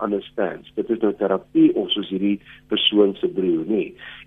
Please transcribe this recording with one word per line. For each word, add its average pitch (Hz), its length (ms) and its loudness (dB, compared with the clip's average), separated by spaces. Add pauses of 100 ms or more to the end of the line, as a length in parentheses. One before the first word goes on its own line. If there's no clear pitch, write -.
understands," 101 720 -4
dit 104 160 -4
is 113 100 0
nou 104 120 2
terapie 98 600 2
of 98 160 -2
soos 98 180 -4
hierdie 101 320 -2 (280)
persoon 104 480 2
se - 120 -2
broer, 123 380 0
nee. - 280 -2 (320)